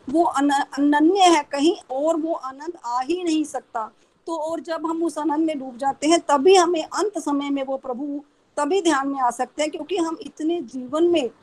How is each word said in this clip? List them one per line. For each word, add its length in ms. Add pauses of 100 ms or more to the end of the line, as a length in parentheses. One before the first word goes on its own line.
वो 140
अन-, 400 (160)
अनन्य 400
है, 240
कहीं 320 (160)
और 260
वो 160
आनंद 400 (120)
आ 160
ही 220
नहीं 200
सकता। 480 (360)
तो 80
और 240
जब 260
हम 180
उस 140
आनंद 280
में 140
डूब 180
जाते 300
हैं 120
तभी 360
हमें 280
अंत 360
समय 300
में 140
वो 140
प्रभु 440 (360)
तभी 240
ध्यान 260
में 120
आ 120
सकते 300
हैं, 100
क्योंकि 260
हम 240
इतने 400
जीवन 420
में 260 (140)